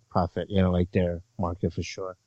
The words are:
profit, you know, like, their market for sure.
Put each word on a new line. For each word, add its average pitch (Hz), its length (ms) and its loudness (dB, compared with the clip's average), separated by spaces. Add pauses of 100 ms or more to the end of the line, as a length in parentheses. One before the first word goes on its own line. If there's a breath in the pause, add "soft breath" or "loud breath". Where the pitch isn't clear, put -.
profit, 90 400 -2
you 95 120 2
know, 92 100 4
like, 90 200 2
their 87 300 0 (160)
market 87 360 -2
for 90 100 -6
sure. 92 320 -10 (100)